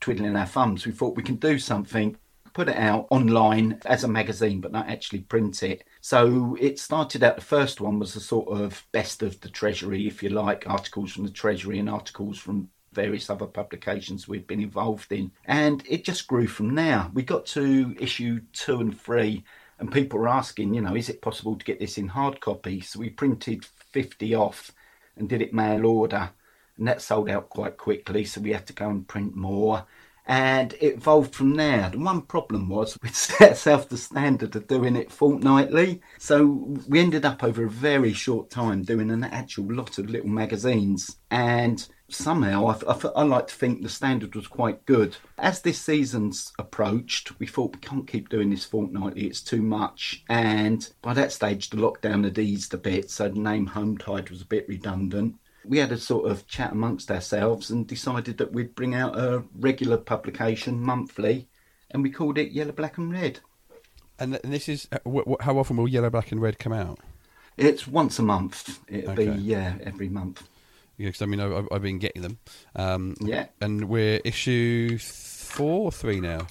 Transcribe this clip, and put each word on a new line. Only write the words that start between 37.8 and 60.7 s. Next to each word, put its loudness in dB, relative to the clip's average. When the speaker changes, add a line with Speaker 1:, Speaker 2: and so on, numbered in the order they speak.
Speaker 1:
short -2
time 0
doing 0
an 0
actual -6
lot -6
of -6
little -4
magazines. 0
And 2
somehow 2
I, 4
th-, -4
I, 4
th-, -2
I 4
like 4
to -14
think 0
the -6
standard -2
was -8
quite -2
good. 6
As 0
this 0
season's 0
approached, -2
we -6
thought, -2
"We -18
can't -6
keep -6
doing 0
this -2
fortnightly, -4
it's -8
too -2
much." -4
And 2
by -4
that 2
stage, -2
the -6
lockdown 2
had -2
eased -2
a -6
bit, -2
so -2
the -4
name 0
Home -4
Tide -6
was -16
a -16
bit -2
redundant. -4
We 2
had 2
a -4
sort 0
of -4
chat -6
amongst -2
ourselves 0
and -2
decided -6
that -2
we'd -4
bring -2
out -2
a 0
regular 2
publication -2